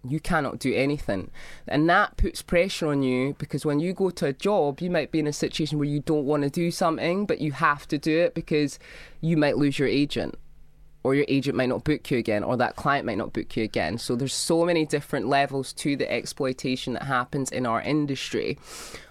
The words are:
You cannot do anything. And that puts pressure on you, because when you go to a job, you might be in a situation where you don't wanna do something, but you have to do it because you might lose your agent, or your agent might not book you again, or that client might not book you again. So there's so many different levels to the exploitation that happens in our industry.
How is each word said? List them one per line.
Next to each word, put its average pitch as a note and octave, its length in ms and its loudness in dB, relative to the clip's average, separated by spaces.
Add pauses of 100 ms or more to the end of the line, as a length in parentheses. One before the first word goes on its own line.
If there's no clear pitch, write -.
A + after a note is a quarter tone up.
You C3+ 140 -2
cannot C#3+ 400 0
do B2+ 160 2
anything. B2+ 560 0 (380)
And D3+ 200 4
that G3 280 4
puts - 260 0
pressure F3 460 2
on C#3+ 160 2
you, B2+ 340 2
because C#3+ 260 -4
when D3 140 2
you F3 140 0
go F#3 180 2
to E3+ 160 -2
a C#3 60 0
job, D#3 480 2
you F3 100 -2
might D#3+ 220 0
be D#3+ 80 2
in D3+ 80 2
a D3 40 -2
situation D3+ 460 -2
where C#3+ 80 2
you D3 140 0
don't D3+ 240 2
wanna C#3+ 260 2
do E3+ 220 0
something, E3+ 520 0
but - 160 0
you D3+ 120 0
have D3 340 -2
to D3+ 120 -2
do D#3 200 0
it F3 160 2
because D3 460 -2 (400)
you D#3+ 160 2
might D3+ 200 4
lose C#3 220 2
your C#3 80 2
agent, A#2+ 480 0 (680)
or C3 100 4
your C#3+ 140 4
agent C3+ 280 2
might B2+ 120 2
not A2+ 160 -2
book - 260 0
you C3 80 4
again, G#2 240 2
or G2 140 0
that A#2 180 2
client C#3 320 0
might G#2 120 -2
not - 140 -4
book - 240 -6
you A2+ 60 0
again. G#2 340 -2
So B2 200 -2
there's C3 180 -2
so E3 300 2
many E3+ 200 2
different C#3+ 440 -2
levels C#3 460 0
to C#3+ 200 -2
the C3+ 180 -2
exploitation B2+ 840 -2
that - 100 -6
happens C3+ 480 -2
in B2+ 120 -2
our A2+ 160 2
industry. C#3+ 800 -2 (520)